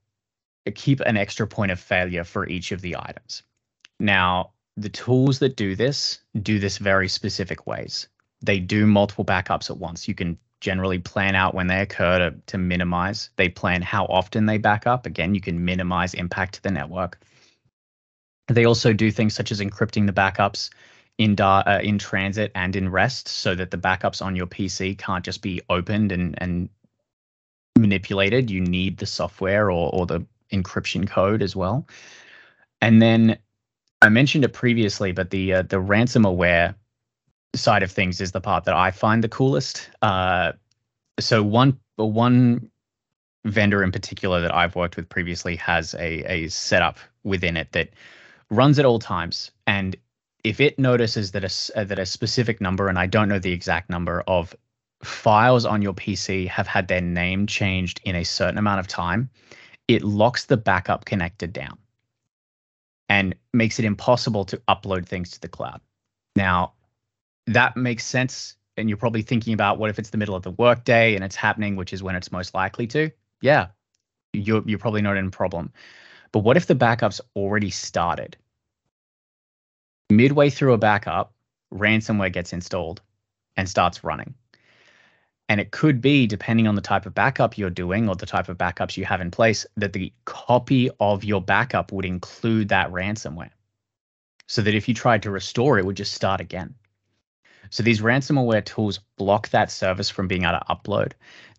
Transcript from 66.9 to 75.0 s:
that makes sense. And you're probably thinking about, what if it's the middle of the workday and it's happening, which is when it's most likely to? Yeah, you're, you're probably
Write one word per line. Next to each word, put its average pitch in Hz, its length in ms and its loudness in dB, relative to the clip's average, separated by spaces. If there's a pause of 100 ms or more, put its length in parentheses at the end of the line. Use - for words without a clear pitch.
that 120 280 4
makes 123 300 -4
sense. - 500 -4 (220)
And 110 120 -2
you're 104 80 -2
probably 113 240 -2
thinking 110 320 -2
about, 98 260 2
what 107 100 -2
if 101 100 -6
it's 107 120 -10
the 113 60 -6
middle 104 180 -2
of 87 80 -8
the 92 80 -10
workday 117 640 4
and 95 100 -2
it's 95 120 -8
happening, 104 400 -2
which 92 160 -6
is 95 100 -8
when 92 140 -4
it's 90 160 -8
most 90 220 -8
likely 98 340 -4
to? 156 240 -2 (300)
Yeah, 123 260 4 (640)
you're, 107 340 0
you're 104 140 -2
probably 107 220 -2